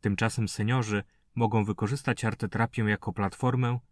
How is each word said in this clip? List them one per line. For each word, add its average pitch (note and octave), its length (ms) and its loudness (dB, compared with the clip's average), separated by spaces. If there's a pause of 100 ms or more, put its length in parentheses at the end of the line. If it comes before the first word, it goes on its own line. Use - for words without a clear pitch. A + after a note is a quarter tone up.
Tymczasem A#2 480 0
seniorzy G#2+ 540 0 (320)
mogą A2+ 300 2
wykorzystać A2+ 600 -2
arteterapię A2+ 580 -2
jako G#2 300 0
platformę B2 680 0 (140)